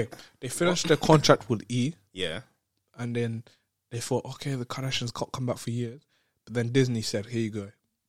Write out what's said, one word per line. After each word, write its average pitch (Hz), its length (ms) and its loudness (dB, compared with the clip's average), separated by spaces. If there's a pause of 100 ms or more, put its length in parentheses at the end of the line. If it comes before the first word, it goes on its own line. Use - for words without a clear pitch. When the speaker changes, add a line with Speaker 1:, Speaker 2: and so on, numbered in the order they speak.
Speaker 1:
they 107 40 -8 (340)
Speaker 2:
they 131 80 -6
finished 175 360 0
Speaker 1:
what? - 20 -4 (120)
Speaker 2:
their - 80 -4
contract 151 420 8
with 117 200 0
E. 123 240 0 (180)
Speaker 1:
Yeah. 92 300 -6 (560)
Speaker 2:
And 120 180 -6
then 117 280 -2 (480)
they 117 80 -6
thought, - 260 -2
"Okay, 135 300 -8
the 120 100 -4
Kardashians 131 480 -6
can't - 180 -6
come 131 160 -6
back 120 100 -2
for - 140 -8
years." 120 300 -6 (440)
But 110 80 -12
then 117 160 0
Disney 123 320 4
said, 104 240 -4
"Here 117 160 -2
you 110 80 -2
go. 101 220 -8 (380)